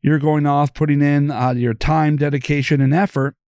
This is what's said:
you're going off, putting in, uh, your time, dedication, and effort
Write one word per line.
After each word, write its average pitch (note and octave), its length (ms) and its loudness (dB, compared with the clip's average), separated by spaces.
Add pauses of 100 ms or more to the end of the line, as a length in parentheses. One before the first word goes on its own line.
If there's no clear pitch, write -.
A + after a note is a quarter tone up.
you're D3 180 2
going D3+ 260 0
off, C#3+ 280 0
putting D3 280 0
in, C#3+ 280 2
uh, B2+ 260 -2
your A#2+ 180 -2
time, D3+ 420 0
dedication, C#3+ 640 -2
and C3+ 140 2
effort D3 420 -2 (140)